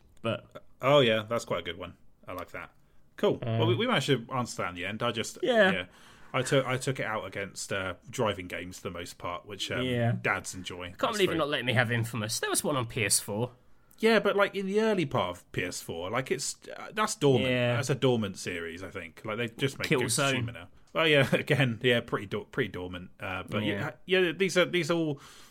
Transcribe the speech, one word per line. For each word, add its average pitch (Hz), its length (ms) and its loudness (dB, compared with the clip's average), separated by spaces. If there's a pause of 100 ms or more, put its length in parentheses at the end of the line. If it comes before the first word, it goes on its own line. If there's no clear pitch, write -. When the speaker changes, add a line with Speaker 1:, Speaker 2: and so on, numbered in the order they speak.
(220)
Speaker 1:
But 113 220 -4 (380)
Speaker 2:
Oh, 143 180 6
yeah, 110 280 4
that's 117 160 -2
quite 92 160 -4
a - 20 -6
good 87 160 -8
one. 90 140 -12 (340)
I 101 60 -12
like 90 200 -12
that. 87 180 -12 (460)
Cool. 190 300 0
Speaker 1:
Um, 113 120 0
Speaker 2:
Well, 113 100 4
we, 120 60 4
we 214 120 0
managed 196 200 0
to 123 180 2 (100)
answer 120 280 -4
that 92 80 -2
in 90 40 -8
the 87 120 -6
end. 107 160 -6
I 120 100 0
just, 110 300 -6
Speaker 1:
Yeah. 220 300 4
Speaker 2:
yeah. 90 120 -4 (480)
I 131 100 0
took, 135 220 4
I 127 140 -2
took 131 200 -4
it 135 80 -4
out 107 200 -4
against, 98 460 -8
uh, 95 220 -2 (140)
driving 104 400 0
games 87 300 -10
for - 60 -12
the 90 140 -8
most 90 200 -12
part, 87 280 -8
which, 101 240 -8
um, 123 120 -2
Speaker 1:
Yeah. 120 300 2 (100)
Speaker 2:
dads 98 320 -2
enjoy. 90 320 -10
Speaker 1:
Can't 90 120 -14
Speaker 2:
That's 233 140 0
Speaker 1:
believe 208 140 -2
you're - 60 -
Speaker 2:
very 165 60 0
Speaker 1:
not 147 120 0
letting 127 160 -2
me 123 80 2
have 120 180 2
Infamous. 113 480 -2
There 427 100 -2
was - 140 0
one 156 120 2
on 123 100 0
P 117 180 -2
S - 160 4
four. 110 300 -4 (480)
Speaker 2:
Yeah, 220 220 4
but, 202 160 2
like, 196 180 4
in 196 120 -4
the 202 140 2
early 214 240 2
part 98 320 0
of - 160 -20
P 101 120 -2
S 90 180 -6
four, 87 280 -6
like, 131 200 -2
it's, - 260 -4 (200)
uh, - 180 -14
that's 214 220 0
dormant. 131 340 6
Speaker 1:
Yeah. 120 260 4
Speaker 2:
That's 117 140 0
a 147 40 2
dormant 113 440 4
series, 85 440 -6
I 92 60 -10
think. 85 360 -12
Like, 107 120 -4
they 117 120 -2
just 135 300 -4
make - 120 -4
Ghost 123 280 2
Speaker 1:
Killzone. 131 280 2
Speaker 2:
Tsushima 82 80 -10
now. 85 140 -16 (260)
Oh, 160 100 2
yeah, 143 240 8
<laughs> - 60 0
again, 127 480 2
yeah, 120 180 6
pretty 104 260 -4
dor-, 98 200 -6
pretty 120 240 -2
dormant. 90 400 -10 (100)
Uh, 92 280 -6
but 104 140 -2
yeah, 107 300 -2 (140)
Speaker 1:
Yeah. 185 160 2
Speaker 2:
yeah, 170 100 2
these 180 260 0
are, 170 60 6
these 170 260 0
are 170 40 2
all, 156 260 0 (300)